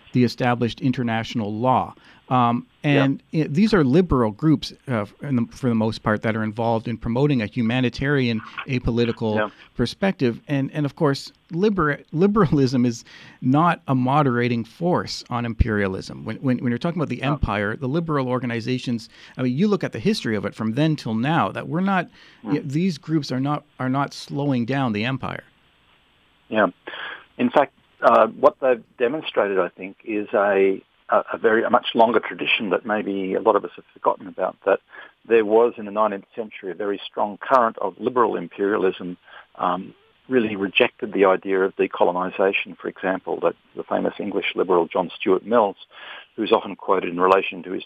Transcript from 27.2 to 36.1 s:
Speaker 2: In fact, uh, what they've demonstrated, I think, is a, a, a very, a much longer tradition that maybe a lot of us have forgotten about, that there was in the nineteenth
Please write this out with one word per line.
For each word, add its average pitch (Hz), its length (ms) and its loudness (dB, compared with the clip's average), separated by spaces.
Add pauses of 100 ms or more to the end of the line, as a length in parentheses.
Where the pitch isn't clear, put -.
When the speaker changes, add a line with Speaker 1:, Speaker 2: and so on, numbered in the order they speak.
Speaker 2:
In 123 140 2
fact, 143 220 4 (280)
uh, 117 280 6
what 135 320 4
they've 127 240 2 (120)
demonstrated, 120 640 -2
I 87 100 2
think, 95 360 -16
is 104 280 -4
a, 98 480 4 (280)
a, - 240 2
a 104 60 -4
very, 110 260 2
a - 60 -2
much - 240 2
longer 117 260 4
tradition 98 500 -4
that - 160 0
maybe 98 480 -2
a 95 60 -2
lot 104 160 4
of 95 80 -2
us 87 100 -12
have - 180 -20
forgotten - 360 -4
about, 92 360 -6
that 98 160 2 (460)
there 113 180 4
was 113 320 4
in 107 100 -12
the 101 40 -10
nineteenth 101 360 -2 (100)